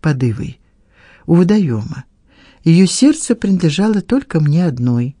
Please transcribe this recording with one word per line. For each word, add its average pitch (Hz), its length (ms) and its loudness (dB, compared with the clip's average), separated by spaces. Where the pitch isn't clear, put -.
под 139 200 -2
ивой - 380 -6
у 165 120 2
водоёма, 156 680 0
её 165 200 6
сердце 262 500 0
принадлежало 190 680 -2
только 247 380 -2
мне 156 260 2
одной 123 540 -2